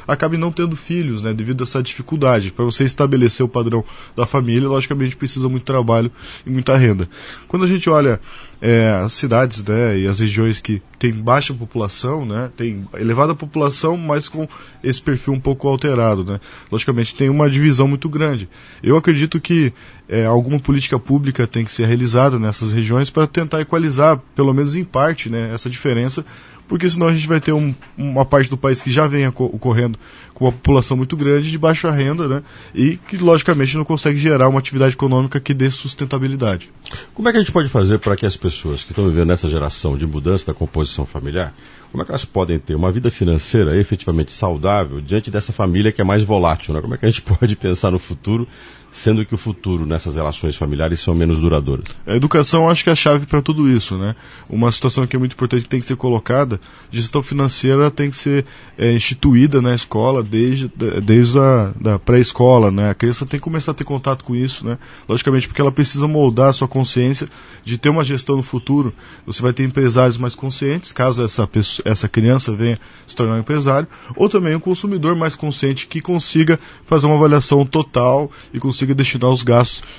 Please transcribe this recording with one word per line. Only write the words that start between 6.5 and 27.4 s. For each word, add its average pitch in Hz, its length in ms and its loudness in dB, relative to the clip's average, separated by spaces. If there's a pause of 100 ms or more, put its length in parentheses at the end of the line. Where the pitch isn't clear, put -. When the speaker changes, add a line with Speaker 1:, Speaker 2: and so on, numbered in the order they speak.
Speaker 1:
renda. 107 320 4 (400)
Quando 185 160 -2
a 180 40 4
gente 180 220 0
olha, 143 320 4 (400)
é, 110 420 4
as 110 80 -2
cidades, 117 540 0
né, 107 340 0
e 95 80 0
as 98 120 0
regiões 110 420 0
que 104 200 -4 (160)
têm 123 140 0
baixa 117 420 0
população, 120 720 -6
né, 117 300 -6
tem 104 380 -6
elevada 117 420 0
população, 151 600 -2
mas 151 320 -4
com 156 180 -8 (340)
esse 131 200 -2
perfil 139 320 -2
um 131 80 -2
pouco 139 260 -2
alterado, 120 560 2
né? 98 160 -6 (320)
Logicamente 117 420 -2
tem 139 160 0
uma 147 200 4
divisão 135 360 4
muito 139 220 -2
grande. 147 400 -4 (340)
Eu 139 140 4
acredito 156 460 2
que, 156 320 2 (340)
é, 113 180 0
alguma 120 320 2
política 135 400 0
pública 135 480 0
tem 117 200 -2
que 107 60 -8
ser 117 140 -2
realizada 123 540 2
nessas 107 320 -2
regiões 117 380 0
pra 156 180 2
tentar 160 320 -4
equalizar, 156 580 2 (160)
pelo 135 200 2
menos 143 200 0
em 175 120 -4
parte, 147 460 -2
né, 117 220 -4
essa 113 160 -8
diferença, 127 540 -2 (440)
porque 175 220 0
senão 170 180 0
a 165 60 4
gente 156 140 -2
vai 160 120 2
ter 160 140 0